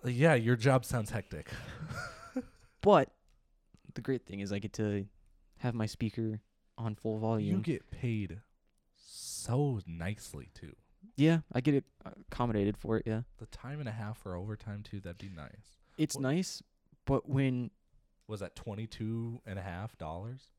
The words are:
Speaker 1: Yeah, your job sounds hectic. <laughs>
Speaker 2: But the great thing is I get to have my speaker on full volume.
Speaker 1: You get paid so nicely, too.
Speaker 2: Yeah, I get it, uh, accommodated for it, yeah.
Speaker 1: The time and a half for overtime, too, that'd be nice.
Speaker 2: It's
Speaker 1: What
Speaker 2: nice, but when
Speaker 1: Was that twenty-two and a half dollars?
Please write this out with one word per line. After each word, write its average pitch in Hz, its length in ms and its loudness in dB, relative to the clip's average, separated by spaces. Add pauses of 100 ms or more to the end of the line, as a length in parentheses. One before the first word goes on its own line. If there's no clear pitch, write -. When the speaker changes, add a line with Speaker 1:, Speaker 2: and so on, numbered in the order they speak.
Speaker 1:
Yeah, 127 280 6
your 120 240 6
job 127 280 6
sounds 113 260 -2
hectic. 90 440 -6
<laughs> - 840 -8 (400)
Speaker 2:
But 180 280 10 (840)
the - 80 -6
great 123 240 -2
thing 98 160 -8
is 98 100 -4
I 101 80 -2
get 101 140 -8
to 104 320 0 (540)
have 123 140 -2
my 113 120 0
speaker 110 560 -2 (360)
on 110 180 -4
full 110 220 -2
volume. 110 380 2
Speaker 1:
You 185 60 0
get 160 280 -4
paid 107 520 -4 (560)
so - 920 -2
nicely, 82 680 -8
too. - 220 -16 (400)
Speaker 2:
Yeah, 160 240 6 (140)
I 127 80 2
get 143 140 6
it, 135 100 2 (200)
uh, - 40 -12 (200)
accommodated 107 460 2
for 110 220 0
it, - 80 0
yeah. 110 160 0 (160)
Speaker 1:
The 113 80 -14
time 139 340 -12
and 143 80 -6
a 107 60 -6
half 110 240 -6
for 92 180 -10
overtime, 104 480 -8
too, 104 160 -10
that'd 92 200 -12
be 98 140 -12
nice. - 440 -16 (200)
Speaker 2:
It's 151 180 0
Speaker 1:
What 139 80 -4
Speaker 2:
nice, 151 380 0 (440)
but - 240 2
when 127 420 2 (560)
Speaker 1:
Was 107 140 -6
that 92 160 -8
twenty-two 113 880 -6
and 98 120 -6
a 95 40 -6
half 92 360 -6
dollars? 92 600 -8